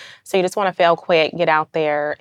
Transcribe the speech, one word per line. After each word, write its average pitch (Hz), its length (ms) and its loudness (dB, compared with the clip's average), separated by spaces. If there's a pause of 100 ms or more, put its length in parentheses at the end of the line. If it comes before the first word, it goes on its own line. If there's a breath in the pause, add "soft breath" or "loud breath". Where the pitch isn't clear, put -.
(240 loud breath)
So - 140 -4
you 180 60 2
just 185 120 -4
wanna 196 180 -2
fail 170 220 2
quick, 165 400 0
get 165 140 0
out 156 240 0
there, 151 480 -2